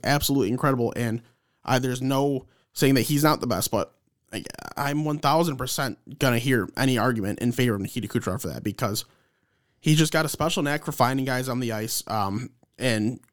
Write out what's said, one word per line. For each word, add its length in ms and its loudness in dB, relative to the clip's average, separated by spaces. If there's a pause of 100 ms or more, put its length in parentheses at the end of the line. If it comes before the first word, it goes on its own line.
absolutely 460 2
incredible, 480 0
and, 260 -2 (420)
uh, 140 2
there's 240 -4
no 440 0 (260)
saying 220 4
that 80 6
he's 200 2
not 180 4
the 60 -4
best, 240 -2
but, 240 -2 (380)
like, 140 -8 (300)
I'm 280 -2
one 160 -2
thousand 360 2
percent 420 -4 (200)
gonna 200 4
hear 380 2
any 220 2
argument 420 0
in 120 0
favor 240 2
of 40 -4
Nikita 280 -6
Kucherov 320 -2
for 80 -6
that, 160 -8
because 400 -4 (720)
he's 200 4
just 140 2
got 120 2
a 40 -4
special 360 -2
knack 200 -2
for 60 -6
finding 360 2
guys 220 -2
on 120 -2
the 100 -2
ice. 380 -4
Um, 420 -2 (280)
and 420 0 (120)